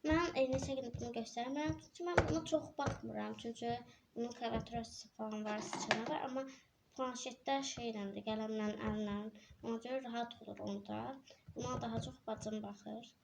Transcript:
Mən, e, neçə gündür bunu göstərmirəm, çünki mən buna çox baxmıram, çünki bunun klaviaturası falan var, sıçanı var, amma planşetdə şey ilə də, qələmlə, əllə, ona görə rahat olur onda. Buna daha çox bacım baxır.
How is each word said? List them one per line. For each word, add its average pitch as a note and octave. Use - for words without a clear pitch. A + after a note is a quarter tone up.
Mən, E4+
e, C4+
neçə C4+
gündür B3
bunu A#3
göstərmirəm, C#4+
çünki F4
mən F4
buna D#4
çox D4+
baxmıram, A3
çünki A#3
bunun A#3+
klaviaturası A3+
falan G#3+
var, G#3+
sıçanı A3
var, D4+
amma C4
planşetdə C4
şey A#3
ilə G3+
də, G3+
qələmlə, A3
əllə, G#3
ona A3+
görə C4
rahat A#3
olur G#3
onda. G#3
Buna B3
daha A#3
çox -
bacım G#3+
baxır. G#3+